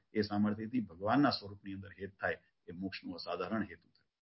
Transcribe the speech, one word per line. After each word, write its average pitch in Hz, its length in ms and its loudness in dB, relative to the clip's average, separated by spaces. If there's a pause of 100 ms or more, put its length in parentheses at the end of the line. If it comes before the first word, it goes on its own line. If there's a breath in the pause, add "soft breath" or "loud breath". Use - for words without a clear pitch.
(140)
એ 107 80 6
સામર્થ્યથી 107 580 2
ભગવાનના 110 500 4
સ્વરૂપની 101 440 -4
અંદર 98 160 -8 (120)
હેત 98 100 -4 (100)
થાય, 87 160 0 (300)
એ 87 40 -10
મોક્ષનું 92 440 -6
અસાધારણ 90 460 -2
હેતુ. 85 320 -10 (300)